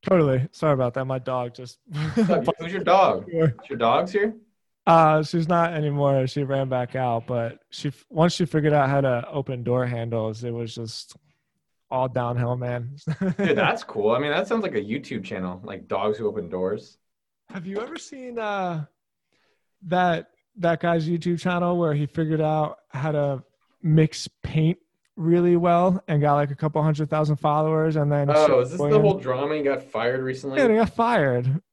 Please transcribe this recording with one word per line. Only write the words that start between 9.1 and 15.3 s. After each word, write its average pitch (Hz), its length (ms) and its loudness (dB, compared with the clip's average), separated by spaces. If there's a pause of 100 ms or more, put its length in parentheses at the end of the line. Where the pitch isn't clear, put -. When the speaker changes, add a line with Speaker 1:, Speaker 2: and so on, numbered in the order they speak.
Speaker 1:
open 131 320 -6
door 123 240 0
handles, 117 560 -4
it 120 80 -6
was 117 240 -8
just - 400 -12 (760)
all 131 160 -2
downhill, 123 480 -2
man. 123 400 -8 (240)
<laughs> 190 180 -2
Speaker 2:
Dude, 190 200 0
that's 147 260 0
cool. 107 280 -2
I 120 80 2
mean, 147 120 -2
that 190 160 -2
sounds 226 160 -2
like 165 120 -4
a 104 60 -2
YouTube 120 420 -8
channel, 92 400 -10